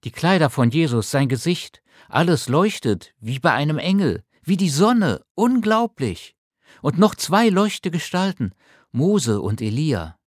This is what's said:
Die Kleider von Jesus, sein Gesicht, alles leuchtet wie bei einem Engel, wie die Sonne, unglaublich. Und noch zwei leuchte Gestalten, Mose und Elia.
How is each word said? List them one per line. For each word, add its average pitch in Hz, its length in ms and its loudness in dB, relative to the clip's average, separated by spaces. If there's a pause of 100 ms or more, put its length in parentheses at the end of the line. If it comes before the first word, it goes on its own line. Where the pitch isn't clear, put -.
Die 110 80 -10
Kleider 165 380 2
von 120 200 2
Jesus, 123 420 0
sein 139 160 0
Gesicht, 135 540 -4 (260)
alles 165 400 0
leuchtet 131 720 -2
wie 123 200 -6
bei 165 120 2
einem 143 280 0
Engel, 180 440 0 (200)
wie 190 120 0
die 185 140 0
Sonne, 185 640 2
unglaublich. 220 1040 -2 (440)
Und 147 180 -2
noch 208 160 4
zwei 220 340 2
leuchte 196 400 0
Gestalten, 175 640 -4 (380)
Mose 123 500 0
und 104 200 -4
Elia. 110 680 -4